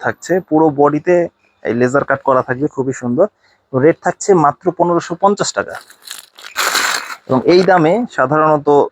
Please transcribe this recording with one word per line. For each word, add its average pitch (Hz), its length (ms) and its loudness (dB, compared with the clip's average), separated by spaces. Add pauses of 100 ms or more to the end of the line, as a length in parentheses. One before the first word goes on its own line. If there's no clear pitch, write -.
থাকছে, - 360 -6
পুরো 156 300 0
বডিতে 147 460 0 (460)
এই 107 180 -4
লেজার 131 240 0
কাট 135 240 -2
করা 127 200 2
থাকবে, 131 260 -4
খুবই 131 260 -6
সুন্দর। 127 260 0 (460)
রেট 135 340 0
থাকছে - 280 -4
মাত্র 147 300 0 (140)
পনেরোশো 170 440 -2
পঞ্চাশ 196 360 0
টাকা। 98 160 -8 (1500)
এবং 131 160 2
এই 180 240 4
দামে 175 260 4 (220)
সাধারণত 147 520 0 (240)